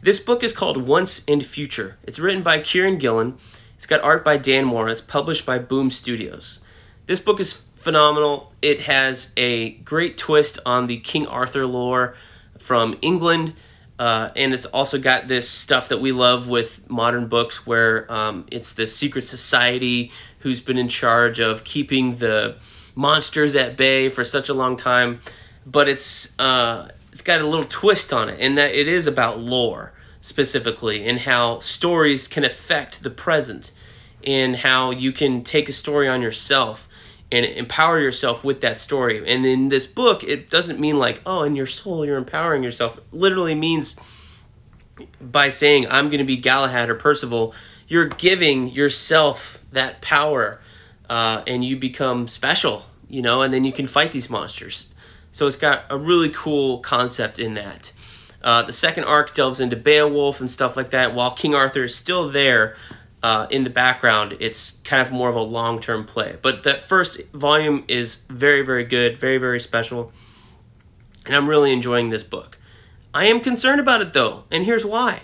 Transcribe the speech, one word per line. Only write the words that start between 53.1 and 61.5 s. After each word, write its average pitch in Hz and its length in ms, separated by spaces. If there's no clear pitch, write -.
you 131 120
know, 120 200
and 131 120
then 131 120
you 131 80
can 139 140
fight - 260
these 123 160
monsters. - 560
So - 160
it's 139 120
got 143 340
a 139 60
really 165 320
cool 139 500
concept 123 580
in 113 160
that. 104 380
Uh, 120 220
the 123 100
second 160 300
arc 147 320
delves 131 240
into 120 160
Beowulf 147 640
and 127 100
stuff 127 260
like 131 160
that, 127 220
while 123 180
King 151 220